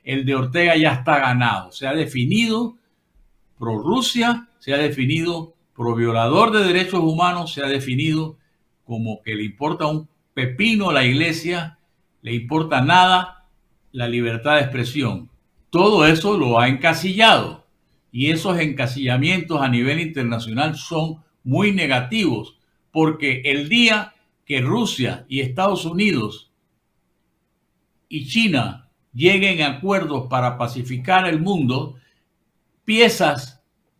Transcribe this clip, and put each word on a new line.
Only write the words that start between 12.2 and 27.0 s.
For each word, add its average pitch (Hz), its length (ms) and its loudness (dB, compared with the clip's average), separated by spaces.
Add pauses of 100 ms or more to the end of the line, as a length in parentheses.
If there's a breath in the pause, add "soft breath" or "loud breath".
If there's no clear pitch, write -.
le 113 120 -8
importa 143 460 -2
nada 180 680 2 (460)
la 120 160 -6
libertad 120 480 0
de 143 60 4
expresión. 123 680 -4 (400)
Todo 190 340 6
eso 160 320 4
lo 120 220 2
ha 123 100 4
encasillado 165 1000 2 (440)
y 135 200 0
esos 175 280 0
encasillamientos 139 1040 -2
a 131 60 0
nivel 127 320 0
internacional 123 760 -4
son 160 460 -6 (220 soft breath)
muy 180 280 2
negativos, 135 840 -2 (320)
porque 156 540 0
el 143 240 -2
día 220 460 2 (300)
que 135 160 -4
Rusia 135 680 -2
y 135 120 -4
Estados 180 440 -2
Unidos 165 640 -2 (1600)